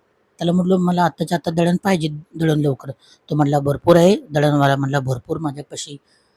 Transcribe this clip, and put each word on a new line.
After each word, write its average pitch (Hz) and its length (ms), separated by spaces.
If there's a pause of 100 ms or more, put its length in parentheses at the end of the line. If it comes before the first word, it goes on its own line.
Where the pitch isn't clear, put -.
(380)
त्याला 170 140
म्हटलं, 185 240
"मला 180 260
आत्ताच्या 170 340
आत्ता 175 140
दळण 170 320
पाहिजे, 170 260 (260)
दळण 160 260
लवकर." 139 300 (400)
तो 165 40
म्हटला, 147 240
"भरपूर 143 380
आहे." 180 200 (140)
दळणवाला 147 460
म्हटला, 139 240
"भरपूर 131 380
माझ्यापाशी 143 580 (400)